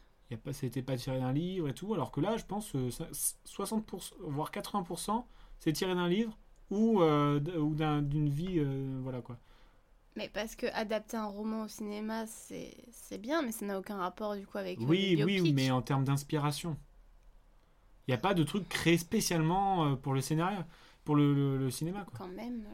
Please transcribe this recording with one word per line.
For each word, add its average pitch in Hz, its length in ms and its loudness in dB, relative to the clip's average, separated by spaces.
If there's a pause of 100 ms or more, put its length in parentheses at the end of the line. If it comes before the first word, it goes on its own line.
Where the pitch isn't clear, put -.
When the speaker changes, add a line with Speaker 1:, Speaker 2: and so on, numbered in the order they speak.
(300)
Speaker 1:
Il - 40 -10
y - 20 -6
a 113 40 -8
pas, 143 140 -8
ça 131 120 -6
a - 20 0
été 123 140 -4
pas 131 160 -4
tiré 131 220 -4
d'un 127 140 0
livre 175 360 -2
et 127 60 -4
tout, 208 180 -6
alors 143 180 -2
que - 80 -4
là, 196 180 2
je - 80 -10
pense, 208 300 -6
euh, 127 140 -2
ça, 117 220 -8
s-, - 340 -4
soixante 220 400 -4
pour 180 180 -12
cent, - 180 -14
voire 151 280 -4
quatre-vingts 202 340 -4
pour 170 160 -6
cent, 220 280 -2 (320)
c'est 160 120 0
tiré 185 220 0
d'un 180 140 2
livre 220 280 2 (360)
ou, 214 300 6
euh, 147 380 6
d-, 165 160 -2
ou 156 200 2
d'un, 151 260 2
d'une 147 280 2
vie, 170 280 -2
euh, 135 460 -2
voilà, 127 180 -6
quoi. 120 160 -12 (800)
Speaker 2:
Mais - 180 -8
parce 214 220 -6
que - 180 -4
adapter 220 440 -4
un 214 100 -2
roman 214 360 -4
au 214 40 -6
cinéma, 214 580 -6
c'est, - 480 -12 (180)
c'est - 280 -12
bien, 277 240 -2
mais 233 80 -4
ça 214 160 -8
n'a 196 100 -2
aucun 202 200 -8
rapport, 196 380 -4
du 196 120 -10
coup, - 100 -10
avec, 185 220 -6
euh, 113 60 -4
Speaker 1:
Oui, 185 300 4
Speaker 2:
le 151 100 4
Speaker 1:
oui, 196 100 4
Speaker 2:
biopic. 170 200 4
Speaker 1:
mais 131 160 4
en 127 120 2
termes 135 220 2
d'inspiration. 143 720 0 (1300)
Il 131 40 0
y - 20 2
a 123 40 4
pas 190 160 2
de 170 100 4
truc 180 240 -2
créé 170 300 4
spécialement, 180 880 2
euh, 139 100 4
pour 135 180 -2
le 135 80 2
scénario, 165 380 2 (440)
pour 151 120 2
le, 143 200 8
le, 139 220 4
le 135 120 0
cinéma, 175 340 -4
quoi. - 140 -14
Speaker 2:
Quand 185 160 -10
même, 226 300 -8 (100)